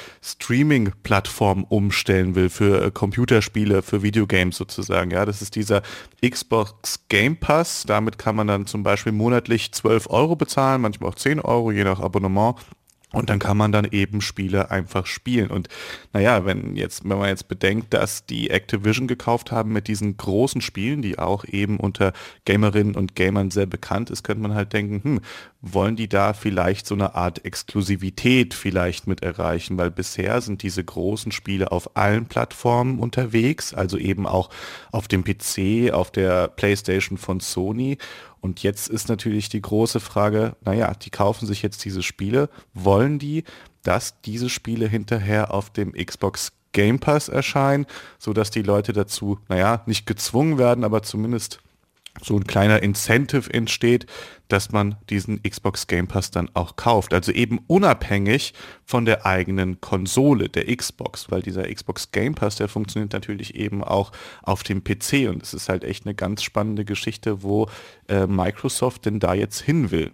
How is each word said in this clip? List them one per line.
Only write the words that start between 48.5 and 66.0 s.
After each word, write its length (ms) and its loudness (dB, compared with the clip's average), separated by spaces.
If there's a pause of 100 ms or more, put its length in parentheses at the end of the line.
die 100 -2
Leute 300 2
dazu, 560 -2
naja, 380 2
nicht 200 -2
gezwungen 500 0
werden, 280 4
aber 180 2
zumindest 560 -4 (640)
so 160 0
ein 120 0
kleiner 340 6
Incentive 720 2
entsteht, 520 2 (420)
dass 240 0
man 240 2 (120)
diesen 360 -2
Xbox 420 -4
Game 220 0
Pass 240 -2
dann 220 -2
auch 200 -4
kauft. 400 2
Also 160 2
eben 380 0
unabhängig 880 2 (300)
von 200 0
der 200 2
eigenen 560 0
Konsole, 680 2
der 260 -2
Xbox, 560 -10
weil 120 -2
dieser 300 -6
Xbox 380 -10
Game 240 0
Pass, 220 -2
der 100 -2
funktioniert 460 -6
natürlich 420 -8
eben 300 -4
auch 260 0 (320)
auf 220 -2
dem 180 -2
P 160 -2
C 300 0
und 160 -4
es 100 -14
ist 140 -10
halt 160 -2
echt 220 -8